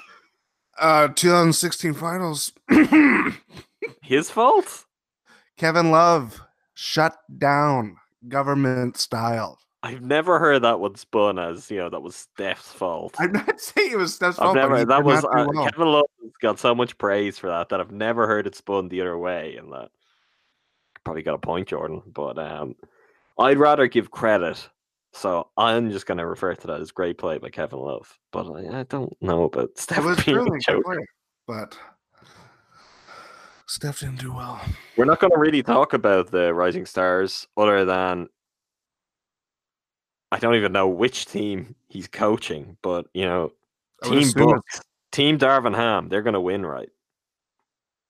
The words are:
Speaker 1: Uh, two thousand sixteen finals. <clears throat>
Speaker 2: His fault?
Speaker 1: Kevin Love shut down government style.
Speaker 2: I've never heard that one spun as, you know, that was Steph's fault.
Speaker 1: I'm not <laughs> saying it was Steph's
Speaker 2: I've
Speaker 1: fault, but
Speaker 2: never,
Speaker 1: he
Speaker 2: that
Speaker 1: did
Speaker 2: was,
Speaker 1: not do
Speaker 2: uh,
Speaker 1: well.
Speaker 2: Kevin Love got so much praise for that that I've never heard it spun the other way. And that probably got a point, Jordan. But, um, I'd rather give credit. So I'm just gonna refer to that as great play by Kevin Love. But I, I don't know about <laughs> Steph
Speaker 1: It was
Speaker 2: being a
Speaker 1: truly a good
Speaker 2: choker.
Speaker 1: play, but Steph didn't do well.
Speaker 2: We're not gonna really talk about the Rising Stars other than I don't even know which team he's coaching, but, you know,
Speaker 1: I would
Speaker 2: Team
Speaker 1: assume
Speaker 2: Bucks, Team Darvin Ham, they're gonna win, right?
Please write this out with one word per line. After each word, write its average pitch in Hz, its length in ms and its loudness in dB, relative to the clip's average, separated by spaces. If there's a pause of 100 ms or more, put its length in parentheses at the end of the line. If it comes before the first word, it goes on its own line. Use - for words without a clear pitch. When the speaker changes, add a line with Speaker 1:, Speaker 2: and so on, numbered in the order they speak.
(760)
Speaker 1:
Uh, 156 300 4
two 143 240 0
thousand 170 220 6
sixteen 165 420 -4
finals. 165 560 -6 (180)
<clears throat> - 40 2 (1300)
Speaker 2:
His 135 260 0
fault? - 580 2 (680)
Speaker 1:
Kevin 165 360 4
Love 160 500 4 (320)
shut - 420 -2 (220)
down 143 580 0 (300)
government 135 680 -2
style. 113 640 -6 (240)
Speaker 2:
I've 123 180 -12
never 156 380 2
heard 143 220 4
that 117 180 2
one 98 160 -4
spun 104 420 0
as, 85 320 -8
you 104 60 -8
know, 87 140 -6
that 78 120 -10
was 90 140 -14
Steph's - 560 -10
fault. 85 480 -8
Speaker 1:
I'm 180 100 -2
not - 300 -4
<laughs> - 0 -
saying 381 320 -2
it 220 40 -2
was 170 200 -2
Steph's 180 240 -2
Speaker 2:
I've 170 60 2
Speaker 1:
fault, 185 100 4
but 135 60 4
Speaker 2:
never, 139 160 4
Speaker 1:
he 117 80 2
Speaker 2:
that 131 100 4
Speaker 1:
did 147 100 2
Speaker 2:
was, 147 160 4
Speaker 1:
not - 100 -2
do 127 100 4
Speaker 2:
uh, 139 120 0
Speaker 1:
well. 151 160 -2
Speaker 2:
Kevin 160 220 0
Love 147 140 4 (360)
got 107 160 0
so 120 160 2
much 120 240 -2
praise 101 400 -2
for - 80 -12
that 85 220 -4
that 95 120 -2
I've 90 120 -8
never 110 340 0
heard 104 220 0
it - 80 -10
spun 98 320 -4
the 90 120 -6
other 87 160 -4
way. 87 400 -6
And 78 160 -20
that 64 200 -16 (1120)
probably 80 180 -8
got 78 120 -4
a 69 40 -6
point, 90 300 -6
Jordan. 80 360 -8
But, 76 320 -10
um, 76 380 -10 (640)
I'd 139 200 2
rather 147 280 4
give 117 240 -2
credit. 98 600 -2 (460)
So 90 300 -4 (100)
I'm 113 360 2
just 95 140 -8
gonna 87 200 -4
refer 87 300 -6
to - 100 -20
that 76 140 -8
as 80 100 -12
great 87 280 -4
play 80 200 -6
by - 100 -12
Kevin 73 300 -10
Love. 67 400 -12 (140)
But 90 180 -8
I, 92 300 -12
I - 20 -10
don't 135 400 -10
know 85 220 0
about 64 280 -2
<laughs> - 60 -20
Steph - 200 -4
Speaker 1:
It 151 60 0
was 170 200 0
Speaker 2:
being 151 140 2
a 247 40 0
Speaker 1:
truly 247 60 -2
a - 20 0
good 143 120 -4
Speaker 2:
choker. 98 200 0
Speaker 1:
play, - 140 -8 (500)
but 110 320 -12 (1900)
Steph - 340 -10
didn't 131 180 -10
do 127 160 -10
well. 123 260 -12 (360)
Speaker 2:
We're 120 80 4
not 156 160 4
gonna 180 180 6
really 151 240 4
talk 127 300 2
about 101 400 2
the 87 200 2
Rising 87 320 0
Stars 92 600 -2 (100)
other 101 280 4
than 92 440 -2 (2000)
I 98 80 -4
don't 117 160 4
even 101 160 0
know 95 160 2
which 98 380 -2
team 101 500 -8 (100)
he's 92 220 -16
coaching, 95 720 -4
but, 87 320 -4
you 92 100 -4
know, 87 280 -2 (500)
Speaker 1:
I 120 60 -6
would 127 100 0
Speaker 2:
Team 143 120 4
Speaker 1:
assume 139 200 6
Speaker 2:
Bucks, - 300 0 (320)
Team 147 260 2
Darvin 131 380 4
Ham, 107 320 0
they're 98 140 0
gonna 107 180 0
win, 92 260 -2
right? 65 240 -10 (1200)